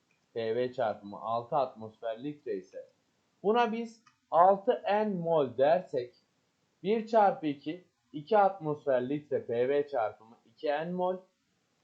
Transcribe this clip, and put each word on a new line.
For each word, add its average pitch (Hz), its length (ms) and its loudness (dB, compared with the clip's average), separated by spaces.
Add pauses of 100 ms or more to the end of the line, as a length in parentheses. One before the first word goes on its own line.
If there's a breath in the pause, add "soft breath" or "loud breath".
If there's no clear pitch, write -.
(340)
P 113 220 -2
V 123 180 -2
çarpımı 104 480 -6
altı 117 340 -4
atmosfer 113 680 -6
litre 147 320 -8
ise - 340 -14 (540)
buna 226 280 2
biz 233 320 -8 (280)
altı 190 540 4
N 208 200 2
mol 165 520 0
dersek 143 580 0 (680)
bir 214 240 -2
çarpı 196 400 4
iki, 151 360 -8 (300)
iki 151 240 0
atmosfer 147 720 0
litre 143 360 -4
P 123 240 0
V 143 180 0
çarpımı 113 480 -6 (100)
iki 113 220 -10
N 156 240 -4
mol, 180 260 -2 (680)